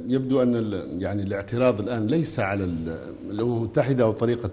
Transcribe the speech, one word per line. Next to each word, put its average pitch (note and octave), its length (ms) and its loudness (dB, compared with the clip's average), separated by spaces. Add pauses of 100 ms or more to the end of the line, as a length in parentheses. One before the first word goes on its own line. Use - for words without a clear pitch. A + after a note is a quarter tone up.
يبدو C3 340 2
أن B2 140 4
ال-، G2 460 -2
يعني، G2 220 -2
الاعتراض G#2 560 0
الآن G#2+ 280 -2
ليس D3+ 320 0
على G2 240 0
ال-، E2 340 -4 (340)
الأمم A2+ 260 0
المتحدة B2 460 2
أو A2 80 6
طريقة A#2 420 0